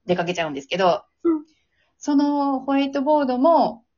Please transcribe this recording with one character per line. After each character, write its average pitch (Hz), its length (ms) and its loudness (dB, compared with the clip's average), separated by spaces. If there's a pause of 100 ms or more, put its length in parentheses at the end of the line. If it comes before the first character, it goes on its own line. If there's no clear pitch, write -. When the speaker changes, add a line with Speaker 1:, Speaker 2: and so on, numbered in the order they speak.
Speaker 1:
出 175 120 0
か 175 80 -4
け 175 80 -6
ち 170 60 -6
ゃ 165 80 -4
う 151 40 -6
ん - 20 -8
で 139 80 -8
す - 60 -20
け 175 100 -4
ど、 180 260 2 (200)
Speaker 2:
う 339 100 2
ん。 311 120 -6 (580)
Speaker 1:
そ 294 120 -2
の 285 460 0
ホ 277 100 -6
ワ 277 80 2
イ 277 120 -2
ト 277 120 -4
ボ 302 180 2
ー 277 60 0
ド 247 100 -2
も、 285 480 2 (120)